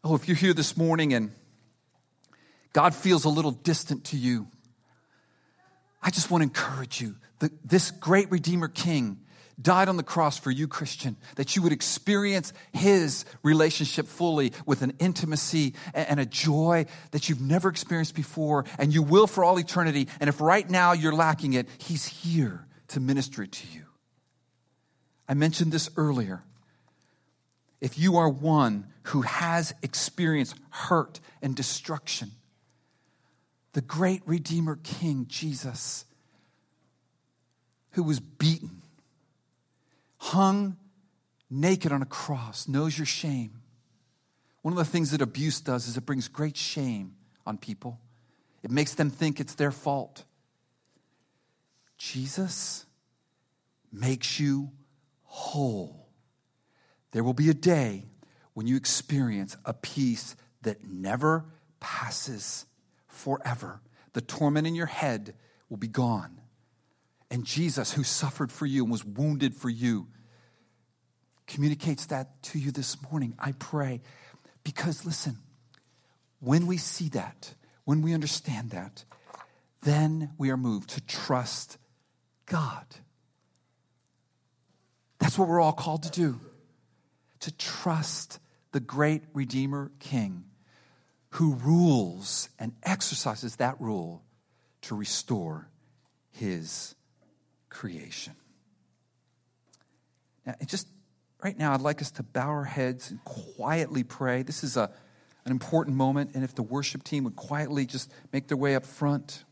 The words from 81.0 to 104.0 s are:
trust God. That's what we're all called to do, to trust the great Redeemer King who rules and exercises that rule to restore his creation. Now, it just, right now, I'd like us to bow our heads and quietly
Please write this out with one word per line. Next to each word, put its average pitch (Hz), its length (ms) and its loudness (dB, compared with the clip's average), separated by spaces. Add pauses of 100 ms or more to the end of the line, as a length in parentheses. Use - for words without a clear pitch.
trust - 760 -4 (680)
God. 147 400 -4 (2250)
That's - 180 2
what 185 100 4
we're 170 140 4
all 156 120 4
called 156 280 -4
to 160 80 -8
do, 151 300 0 (1040)
to 156 140 -12
trust - 840 -4 (320)
the 143 100 0
great 147 420 0 (100)
Redeemer 139 680 -2
King 98 460 -4 (840)
who 151 240 2
rules 120 920 2 (120)
and 113 140 -8 (100)
exercises 143 720 -4
that 127 260 0
rule 87 420 -6 (580)
to - 140 -10
restore 92 720 -4 (640)
his 90 640 -8 (760)
creation. - 640 -12 (2000)
Now, 127 140 -10
it 139 80 -10
just, - 200 -8 (560)
right 196 140 -4
now, 151 160 2
I'd 131 80 0
like 151 200 -2
us 139 100 -8
to - 120 -10
bow 127 260 -4
our 143 160 -4
heads 127 440 -4
and - 160 -14
quietly 139 800 -4